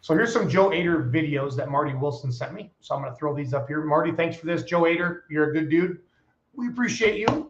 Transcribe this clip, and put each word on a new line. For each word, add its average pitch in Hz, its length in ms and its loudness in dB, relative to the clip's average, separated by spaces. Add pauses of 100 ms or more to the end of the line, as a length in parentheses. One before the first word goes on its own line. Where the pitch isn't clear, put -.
So - 140 0
here's 226 180 2
some 214 160 2
Joe 190 240 6
Ader 165 400 0
videos 143 440 0
that - 140 -4
Marty 143 240 0
Wilson 135 360 -4
sent 135 240 -6
me. 208 160 -14 (100)
So - 140 -6
I'm 139 80 -4
gonna 131 140 -10
throw 151 180 -2
these 135 180 -6
up 131 140 -2
here. 151 180 -4
Marty, 160 280 2
thanks 165 240 -2
for - 100 -14
this. 165 160 -2
Joe 170 240 2
Ader, 170 420 0
you're 151 220 2
a - 20 -4
good 156 160 0
dude. 175 300 2 (560)
We 247 140 -6
appreciate 226 500 0
you. 254 320 0